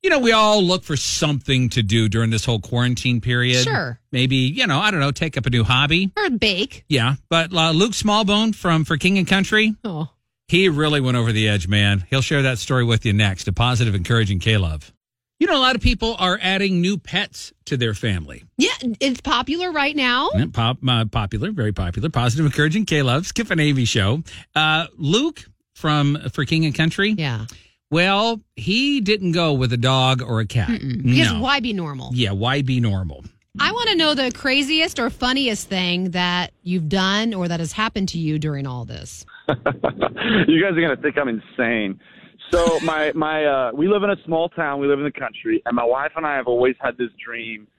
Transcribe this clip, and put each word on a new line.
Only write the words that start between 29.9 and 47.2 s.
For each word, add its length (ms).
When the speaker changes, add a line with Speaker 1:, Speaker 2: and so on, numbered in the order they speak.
Speaker 1:
or 200
a 60
cat. 240
Speaker 2:
Mm-mm. 340
Because 300
Speaker 1:
No. 60
Speaker 2:
why 200
be 120
normal? 420
Speaker 1:
Yeah, 180
why 300
be 180
normal? 440
Speaker 2:
I 100
wanna 240
know 200
the 180
craziest 640
or 100
funniest 600
thing 420
that 420
you've 240
done 440
or 140
that 140
has 100
happened 380
to 100
you 220
during 260
all 200
this. 380
Speaker 3:
<laughs> 120
You 1120
guys 160
are 40
gonna 160
think 200
I'm 120
insane. 720
So 300
<laughs> 20
my, 320
my, 320
uh, 260
we 140
live 160
in 80
a 140
small 240
town. 320
We 80
live 100
in 60
the 80
country, 520
and 120
my 80
wife 320
and 100
I 80
have 140
always 320
had 180
this 120